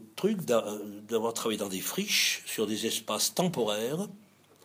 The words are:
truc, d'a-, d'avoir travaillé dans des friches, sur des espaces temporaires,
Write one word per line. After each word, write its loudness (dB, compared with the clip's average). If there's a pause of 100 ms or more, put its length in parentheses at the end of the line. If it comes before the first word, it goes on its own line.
(180)
truc, 2
d'a-, 4 (300)
d'avoir 2
travaillé 0
dans -2
des -4
friches, 0
sur -2
des -2
espaces 0
temporaires, 0 (560)